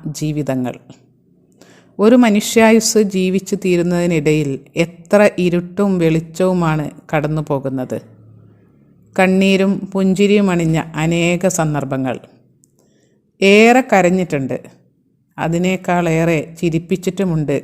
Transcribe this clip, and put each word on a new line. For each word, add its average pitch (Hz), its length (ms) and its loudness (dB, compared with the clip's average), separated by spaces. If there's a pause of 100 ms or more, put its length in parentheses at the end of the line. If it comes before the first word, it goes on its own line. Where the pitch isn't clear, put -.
(180)
ജീവിതങ്ങൾ. 135 560 -4 (1200)
ഒരു 226 180 4
മനുഷ്യായുസ്സ് 220 840 4 (100)
ജീവിച്ചു 185 460 -2
തീരുന്നതിനിടയിൽ 175 960 0 (260)
എത്ര 170 440 0 (180)
ഇരുട്ടും 180 600 -2
വെളിച്ചവുമാണ് 165 880 0 (200)
കടന്നു 156 360 -2
പോകുന്നത്. 131 560 -6 (1160)
കണ്ണീരും 190 560 2 (180)
പുഞ്ചിരിയും 196 600 2
അണിഞ്ഞ 165 280 0 (160)
അനേക 170 540 -2
സന്ദർഭങ്ങൾ. 135 680 -4 (1200)
ഏറെ 220 420 6
കരഞ്ഞിട്ടുണ്ട്, 175 760 0 (840)
അതിനേക്കാളേറെ 170 1000 -2 (180)
ചിരിപ്പിച്ചിട്ടുമുണ്ട് 170 1080 -2